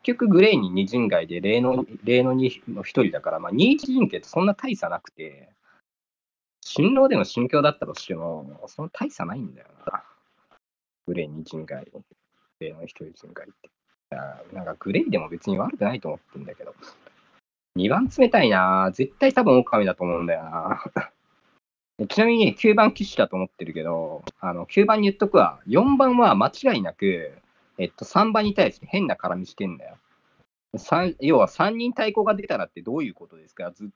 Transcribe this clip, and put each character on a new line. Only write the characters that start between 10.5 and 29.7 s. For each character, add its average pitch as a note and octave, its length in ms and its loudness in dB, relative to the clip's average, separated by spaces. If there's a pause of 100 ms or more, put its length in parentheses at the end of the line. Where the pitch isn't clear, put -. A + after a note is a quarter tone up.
グ F2 80 -8
レ E2+ 120 -6
ー - 20 -12
二 D2+ 160 -14
陣 D#2 220 -14
街、 C#2 260 -16 (680)
霊 D#2 140 -12
能 D#2+ 120 -18
一 - 40 -18 (140)
人 D#2 80 -18
陣 - 220 -20
街 - 140 -18
っ G2+ 140 -20
て。 - 60 -20
い - 20 -20 (420)
や、 C2+ 320 -14 (100)
な F#2 80 -14
ん F2 40 -14
か - 140 -10
グ G2+ 140 -6
レ D#4+ 80 2
ー D#4 80 -4
で G2+ 100 -2
も D#2 100 -10
別 F2 180 -12
に G2 100 -4
悪 B3 200 -6
く G#2 60 -2
な G#2+ 100 0
い A2 60 -10
と - 80 -12
思 - 100 -8
っ - 160 -20
て - 60 -16
ん C#3 60 -16
だ - 100 -16
け - 80 -20
ど、 - 100 -18 (1040)
二 G#2 140 0
番 A3 180 2
冷 B3 220 4
た G3+ 140 4
い A#2 60 4
な。 F#2+ 440 2
絶 C3 260 -4
対 C4+ 140 4
多 G#3 100 2
分 C3+ 140 6
狼 G#2+ 280 2
だ F2+ 80 0
と F2+ 100 -8
思 E2+ 160 -2
う E2+ 40 -4
ん - 20 -4
だ F2+ 100 0
よ D#2+ 80 -6
な。 E2 400 -8 (1160)
<laughs> G#2 100 -4
ち - 100 0
な A3 60 4
み A#3 120 4
に G#3+ 80 6
ね、 - 80 2
九 G#3+ 200 4
番 A3 180 6
騎 G3+ 140 -8
士 - 120 -6
だ G#2 100 4
と - 80 -10
思 F#2 100 -4
っ - 40 -10
て - 160 -14
る D#2+ 80 -10
け D#2+ 100 -8
ど、 D#2+ 400 -6 (160)
あ - 140 -6
の、 E2+ 120 -8
九 G3+ 200 2
番 G#3+ 160 2
に G3+ 80 2
言 G3 40 0
っ - 40 -16
と G3+ 100 0
く - 100 2
わ。 E2+ 300 4
四 A3+ 300 4
番 B3+ 200 4
は G#3 180 6
間 G#2+ 120 2
違 B3 300 -2
い G#2 40 -4
な F#2 120 -6
く、 E2+ 440 -2 (400)
え F#2 80 -4
っ - 60 -10
と、 - 140 -16
三 G#3+ 260 0
番 G#3+ 120 0
に G#3 100 -2
対 F#3 180 2
し - 80 -20
て - 60 -20
変 G3+ 200 -4
な - 100 -2
絡 F2+ 200 -6
み F#2 100 -8
し - 100 -20
て G2 120 -6
ん F2 100 -10